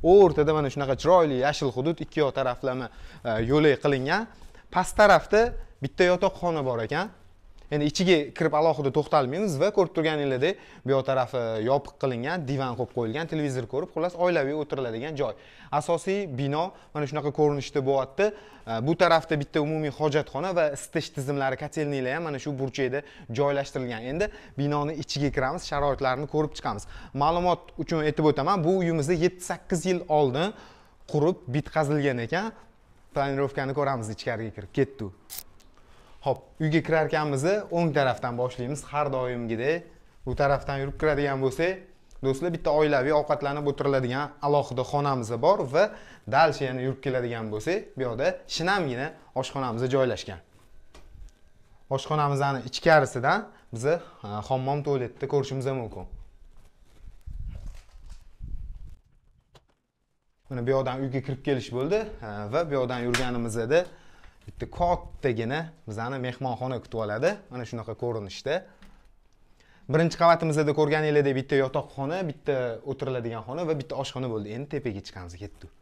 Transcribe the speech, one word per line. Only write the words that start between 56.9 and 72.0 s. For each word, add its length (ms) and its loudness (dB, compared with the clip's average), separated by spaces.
Mana 180 -6
bu 80 0
yoqdan 260 -2
uyga 240 -4
kirib 220 -6
kelish 260 -2
bo'ldi, 300 0
e, 80 -12
va 160 2
bu 100 -2
yoqdan 280 -2
yurganimizda 760 0
bitta 240 -12
kattagina 840 -2
bizani 380 -6
mehmonxona 580 -6
kutib 220 -8
oladi. 240 0
Mana 180 -8
shunaqa 240 -8
ko'rinishda. 520 -6
Birinchi 280 2
qavatimizda 580 4
ko'rganinglardek 600 2
bitta 220 -2
yotoqxona, 560 -4